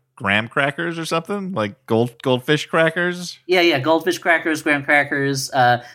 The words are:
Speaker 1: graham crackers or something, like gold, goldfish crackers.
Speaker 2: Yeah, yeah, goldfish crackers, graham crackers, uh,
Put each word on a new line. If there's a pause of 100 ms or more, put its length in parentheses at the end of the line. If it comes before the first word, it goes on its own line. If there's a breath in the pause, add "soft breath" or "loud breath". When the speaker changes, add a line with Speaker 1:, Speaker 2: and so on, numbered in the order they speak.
(160)
Speaker 1:
graham
crackers
or
something,
like
gold,
goldfish
crackers.
Speaker 2:
Yeah,
yeah,
goldfish
crackers,
graham
crackers,
uh, (120)